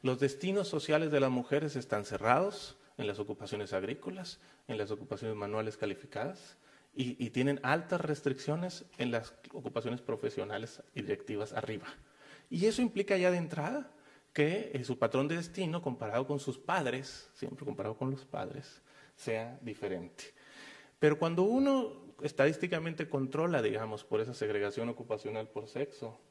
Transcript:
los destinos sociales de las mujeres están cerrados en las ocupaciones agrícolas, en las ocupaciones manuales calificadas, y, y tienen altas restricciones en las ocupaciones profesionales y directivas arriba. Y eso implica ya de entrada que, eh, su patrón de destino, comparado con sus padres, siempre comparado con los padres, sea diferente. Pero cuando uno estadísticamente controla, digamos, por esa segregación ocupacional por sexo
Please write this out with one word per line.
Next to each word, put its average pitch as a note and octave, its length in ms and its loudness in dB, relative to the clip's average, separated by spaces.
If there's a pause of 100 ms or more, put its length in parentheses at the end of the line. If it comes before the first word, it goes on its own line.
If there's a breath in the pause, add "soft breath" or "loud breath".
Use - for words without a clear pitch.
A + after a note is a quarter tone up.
los B2+ 160 2
destinos F3+ 480 2
sociales D3+ 440 2
de D3 80 6
las C3 120 6
mujeres C#3 440 2
están G#2+ 300 -2
cerrados B2 720 2 (200 loud breath)
en A2 100 -2
las G2 100 -2
ocupaciones G#2 560 -4
agrícolas, A2+ 640 -4 (280 loud breath)
en A2+ 100 -2
las G2+ 140 -2
ocupaciones G#2+ 440 -4
manuales G#2+ 400 -2
calificadas, - 840 -6 (360 soft breath)
y, B2 320 -2
y A2+ 60 -4
tienen C#3 320 2
altas E3+ 360 2
restricciones D#3 840 -2 (140)
en B2 100 2
las A#2 240 -2 (200)
ocupaciones B2 480 -4
profesionales G#2+ 840 -4 (100)
y B2+ 80 -6
directivas G#2 500 -2
arriba. A2 360 -4 (640 loud breath)
Y E3+ 160 4
eso A#3+ 160 4
implica G3+ 340 2
ya F3+ 140 6
de F3+ 60 4
entrada F3 540 -2 (400 loud breath)
que, E3+ 420 2
eh, C3 100 -4
su B2 160 -2
patrón C3 280 4
de E3 100 0
destino, E3+ 440 -2
comparado A#2+ 460 0
con C#3+ 120 0
sus C3 200 -4
padres, C3+ 720 -2
siempre - 320 -8
comparado G#2+ 320 -4
con C3 140 0
los C3+ 120 -4
padres, - 580 -8 (340 loud breath)
sea A2+ 460 -4
diferente. F#2+ 640 -6 (720 loud breath)
Pero D3+ 180 8
cuando E3+ 240 2
uno B3+ 800 4
estadísticamente D#3+ 880 2
controla, D3 520 2
digamos, G#2+ 420 0
por G#2+ 180 2
esa A#2+ 120 -2
segregación G#2+ 560 0
ocupacional A2 600 -4
por G#2+ 180 -8
sexo B2+ 520 -6 (120)